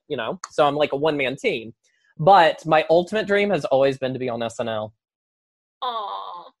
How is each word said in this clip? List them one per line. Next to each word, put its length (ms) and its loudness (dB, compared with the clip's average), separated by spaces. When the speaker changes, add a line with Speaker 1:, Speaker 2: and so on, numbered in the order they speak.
Speaker 1:
you 100 -8
know? 220 -6
So 160 2
I'm, 100 0
like, 180 0
a 40 -4
one-man 400 -2
team. 380 -6
But 480 6
my 240 4
ultimate 380 2
dream 240 0
has 140 0
always 340 2
been 140 -4
to 60 -8
be 100 -6
on 120 -6
S 180 -8
N 80 -4
L. 280 -6
Speaker 2:
Aw. 680 -10